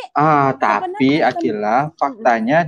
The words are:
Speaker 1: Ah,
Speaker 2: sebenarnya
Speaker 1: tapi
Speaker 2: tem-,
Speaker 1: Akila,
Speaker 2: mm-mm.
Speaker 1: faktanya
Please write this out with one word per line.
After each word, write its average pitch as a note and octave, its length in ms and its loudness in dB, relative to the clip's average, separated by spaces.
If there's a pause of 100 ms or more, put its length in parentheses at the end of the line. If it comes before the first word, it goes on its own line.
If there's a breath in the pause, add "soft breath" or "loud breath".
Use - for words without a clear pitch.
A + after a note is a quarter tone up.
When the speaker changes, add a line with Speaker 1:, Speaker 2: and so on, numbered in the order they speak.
(140)
Speaker 1:
Ah, C#3+ 400 2
Speaker 2:
sebenarnya G#2+ 480 -2
Speaker 1:
tapi C3 80 4
Speaker 2:
tem-, C#3+ 180 2
Speaker 1:
Akila, A2 560 -2
Speaker 2:
mm-mm. D#3 160 -8
Speaker 1:
faktanya A#2+ 580 0 (100)